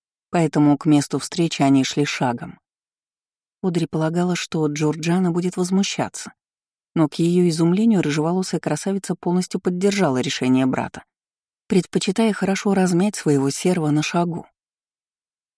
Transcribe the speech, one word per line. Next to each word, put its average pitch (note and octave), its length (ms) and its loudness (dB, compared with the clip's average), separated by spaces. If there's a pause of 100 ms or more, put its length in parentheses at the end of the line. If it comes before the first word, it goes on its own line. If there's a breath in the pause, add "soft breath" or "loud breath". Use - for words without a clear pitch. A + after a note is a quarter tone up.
(300)
поэтому D3+ 460 4
к - 100 -4
месту D3 340 2
встречи - 420 -2
они C#3 220 4
шли D3 200 -2
шагом. - 540 -6 (1040)
Одри E3+ 240 -2
полагала, E3+ 480 0
что D#3+ 320 -2
Джорджана D#3 640 0
будет F3 260 -2
возмущаться, F#3 760 -2 (640)
но, D#3 140 2
к - 60 -10
её F3 340 2
изумлению, F3 540 2
рыжеволосая D#3+ 580 -2
красавица F#3 540 -4
полностью F3+ 460 -2
поддержала F3+ 600 0
решение C3 460 0
брата, - 380 -4 (640)
предпочитая G3+ 640 0
хорошо G3 420 -2
размять F#3 400 2
своего C#3 360 0
серва F3 400 0
на D3+ 120 2
шагу. F3 440 -2 (1120)